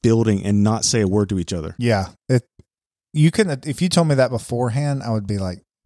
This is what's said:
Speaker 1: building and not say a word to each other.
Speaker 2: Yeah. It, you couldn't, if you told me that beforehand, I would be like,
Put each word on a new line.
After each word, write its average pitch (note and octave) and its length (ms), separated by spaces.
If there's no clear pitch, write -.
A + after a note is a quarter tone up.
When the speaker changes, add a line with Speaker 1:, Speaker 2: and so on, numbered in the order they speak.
Speaker 1:
building A2 420
and G2+ 180
not G#2+ 220
say A#2 160
a G2 80
word G2+ 220
to G2 80
each F2 160
other. E2 240
Speaker 2:
Yeah. A2 300
It, B2+ 140
you D3+ 160
couldn't, D3+ 360
if D3 140
you F3+ 80
told E3+ 200
me D3 80
that B2+ 120
beforehand, B2+ 720
I A#2 60
would A2 180
be G2+ 120
like, F2+ 240